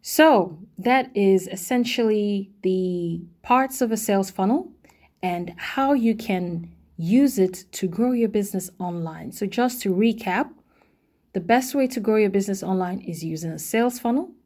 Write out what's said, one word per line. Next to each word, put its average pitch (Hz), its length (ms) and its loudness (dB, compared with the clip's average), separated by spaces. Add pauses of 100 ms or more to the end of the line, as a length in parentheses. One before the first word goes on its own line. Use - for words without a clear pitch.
So 214 580 4 (200)
that 254 360 2
is 190 340 4
essentially 214 1000 0 (120)
the 180 580 -2 (220)
parts 262 400 2
of 226 100 0
a 226 60 -2
sales 196 320 0
funnel 247 420 0 (500)
and 175 360 -6
how 269 340 0
you 226 220 2
can 175 580 -4 (240)
use 214 420 2
it 185 340 0
to - 140 -6
grow 220 260 0
your 233 180 2
business 202 480 -4
online. 165 540 -8
So - 120 -6
just 240 380 -2
to 196 80 -2
recap, 220 580 0 (840)
the 190 60 -2
best 240 340 0
way 269 140 2
to 254 120 -4
grow 214 160 2
your 208 140 4
business 196 320 -2
online 185 380 -2
is 165 220 -10
using 160 280 -6
a 156 80 -10
sales 240 400 -2
funnel. 277 320 -2 (160)